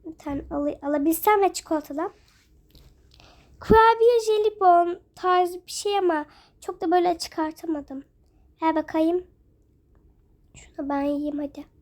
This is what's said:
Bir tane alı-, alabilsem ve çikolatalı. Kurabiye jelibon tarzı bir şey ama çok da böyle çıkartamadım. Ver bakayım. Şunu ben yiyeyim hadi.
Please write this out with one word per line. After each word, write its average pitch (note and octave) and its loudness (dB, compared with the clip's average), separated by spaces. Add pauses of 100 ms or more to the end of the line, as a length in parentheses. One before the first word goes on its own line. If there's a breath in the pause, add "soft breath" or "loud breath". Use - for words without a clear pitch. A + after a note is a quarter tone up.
Bir D#4+ -16
tane C#4+ -8
alı-, D4 -4
alabilsem D#4+ 2
ve F4 2
çikolatalı. D#4 -6 (1500 soft breath)
Kurabiye A4+ 6
jelibon G#4 2 (140)
tarzı F4+ -2
bir - -16
şey G4+ -4
ama D#4+ 0 (340 soft breath)
çok F#4 -12
da F4 -2
böyle F4 2
çıkartamadım. D#4 -8 (580)
Ver D#4+ 0
bakayım. D#4+ 0 (1300)
Şunu - -12
ben C#4 -2
yiyeyim D4 -4
hadi. C#4+ -10 (160)